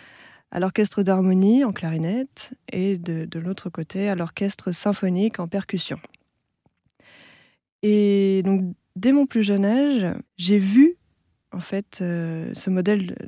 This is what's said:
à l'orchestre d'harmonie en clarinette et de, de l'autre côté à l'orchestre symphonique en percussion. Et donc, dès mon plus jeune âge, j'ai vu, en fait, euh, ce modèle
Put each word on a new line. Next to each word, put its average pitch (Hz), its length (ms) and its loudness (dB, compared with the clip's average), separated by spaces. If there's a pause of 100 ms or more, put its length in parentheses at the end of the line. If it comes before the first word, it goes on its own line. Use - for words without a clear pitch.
(500)
à - 80 -6
l'orchestre 196 460 0
d'harmonie 190 580 4
en 226 100 0
clarinette 175 840 -6 (180)
et 190 260 -2
de, 170 260 -6
de 165 140 -10
l'autre 175 320 -8
côté 185 380 -6
à 196 80 -2
l'orchestre 180 560 -6
symphonique 196 680 -2
en 175 80 -6
percussion. 170 540 -6 (1800)
Et 202 600 4
donc, 185 300 0 (220)
dès 214 160 2
mon 285 140 4
plus 226 180 0
jeune 196 200 0
âge, 247 400 0 (320)
j'ai 185 220 2
vu, 240 380 6 (560)
en 180 80 -8
fait, - 400 -8
euh, 165 520 -4
ce - 160 -6
modèle 185 460 0 (140)